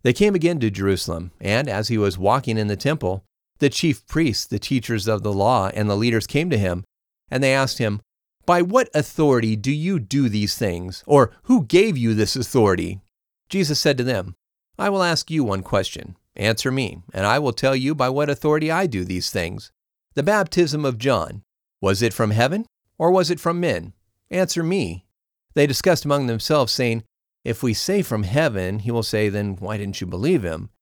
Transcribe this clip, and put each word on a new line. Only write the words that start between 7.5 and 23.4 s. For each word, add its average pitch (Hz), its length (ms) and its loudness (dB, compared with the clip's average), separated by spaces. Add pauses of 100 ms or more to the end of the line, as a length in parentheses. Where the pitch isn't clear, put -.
asked 135 240 0
him, 104 240 -2 (440)
"By 175 180 4
what 214 320 2
authority 131 640 2
do 110 160 -2
you 165 260 -2
do 131 300 0
these 104 260 0
things? 90 500 -4
Or 139 280 6 (120)
who 240 200 4
gave 180 340 4
you 113 160 2
this 107 220 2
authority?" 98 640 2 (480)
Jesus 156 320 0
said 143 180 2
to 123 60 -2
them, 95 320 -4 (420)
"I 185 100 -2
will 196 140 0
ask 170 300 -2
you 156 100 0
one 98 220 -2
question. - 520 -4 (200)
Answer 110 340 0
me, 127 320 -4 (100)
and 95 140 -2
I 120 140 2
will 139 120 -2
tell 135 220 0
you 131 180 -2
by 135 160 0
what 143 220 -2
authority 156 400 0
I 180 160 0
do 101 180 -4
these 90 260 -4
things. 95 420 -6 (420)
The 143 80 0
baptism 175 640 2
of 131 120 0
John, 104 460 -2 (380)
was 98 220 2
it 117 100 2
from 110 180 0
heaven, 135 360 0 (320)
or 165 120 4
was 180 220 2
it 165 80 -4